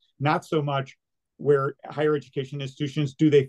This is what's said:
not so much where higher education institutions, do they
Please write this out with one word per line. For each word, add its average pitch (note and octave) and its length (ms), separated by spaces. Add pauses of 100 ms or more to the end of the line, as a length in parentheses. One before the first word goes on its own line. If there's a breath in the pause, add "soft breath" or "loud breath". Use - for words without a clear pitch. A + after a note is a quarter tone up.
(180)
not D#3 260
so D#3+ 160
much C#3 360 (400)
where C#3 380 (120)
higher D3+ 300
education C#3+ 440
institutions, C#3 540
do D#3 160
they C#3+ 180